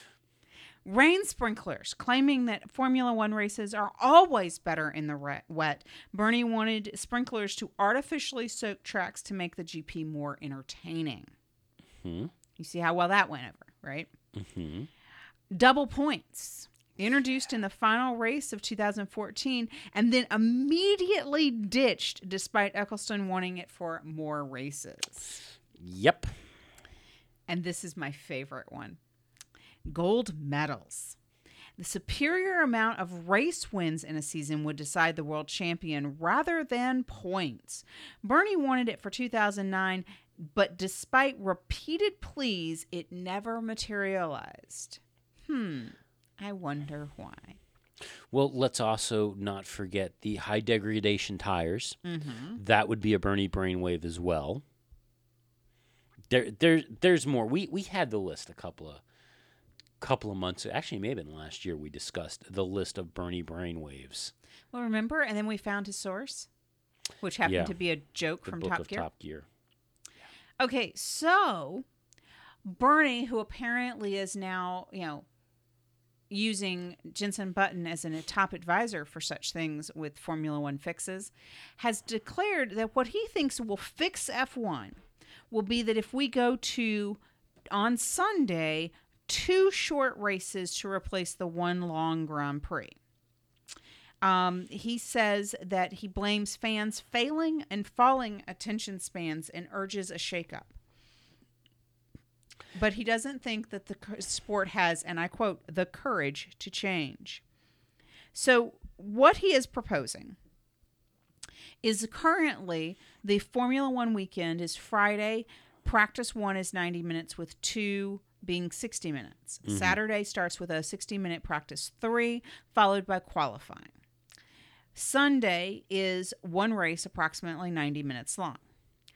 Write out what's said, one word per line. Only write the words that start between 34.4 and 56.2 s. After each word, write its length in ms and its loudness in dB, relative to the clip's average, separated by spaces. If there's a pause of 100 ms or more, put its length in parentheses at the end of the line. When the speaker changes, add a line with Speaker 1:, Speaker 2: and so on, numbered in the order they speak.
Speaker 1:
would 140 -2
decide 380 2
the 80 -4
world 240 -4
champion 720 -4
rather 440 2
than 400 0
points. 800 -6 (400)
Bernie 320 6
wanted 320 2
it 140 -4
for 80 -8
two 180 -4
thousand 420 0
nine, 360 0 (480)
but 240 4
despite 600 2
repeated 840 -2
pleas, 720 -4
it 200 -8
never 500 -6
materialized. 1400 -4 (480)
Hmm. 400 -2 (520)
I 140 -8
wonder 640 -6
why. 400 -18 (720)
Speaker 2:
Well, 240 4
let's 280 2
also 560 2
not 280 -4
forget 540 -4
the 160 -4
high 240 -2
degradation 800 2
tires. 580 0 (100)
Speaker 1:
Mm-hmm. 600 -8
Speaker 2:
That 240 6
would 100 0
be 140 4
a 60 4
Bernie 280 2
brainwave 560 0
as 160 -6
well. 440 0 (1700)